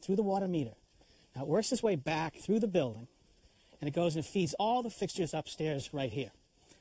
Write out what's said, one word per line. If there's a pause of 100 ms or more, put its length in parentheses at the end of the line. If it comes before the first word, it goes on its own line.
through
the
water
meter. (600)
Now,
it
works
its
way
back
through
the
building, (720)
and
it
goes
and
feeds
all
the
fixtures
upstairs
right
here. (500)